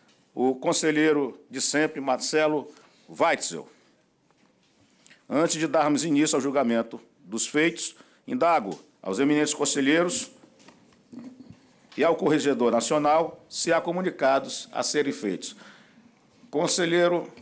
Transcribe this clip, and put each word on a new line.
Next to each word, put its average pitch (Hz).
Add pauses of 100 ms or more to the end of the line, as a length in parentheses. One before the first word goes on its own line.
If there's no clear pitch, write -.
(340)
o 131
conselheiro 151 (100)
de 127
sempre, -
Marcelo 151 (400)
Weitzel. 139 (1600)
Antes 160
de 160
darmos 147
início 151
ao 127
julgamento 120 (240)
dos 110
feitos, 165 (300)
indago 127 (220)
aos 95
eminentes 147
conselheiros 147 (1600)
e 131
ao 165
Corregedor 135
Nacional 151
se -
há 165
comunicados 147
a 123
serem 139
feitos. 95 (920)
Conselheiro 170 (160)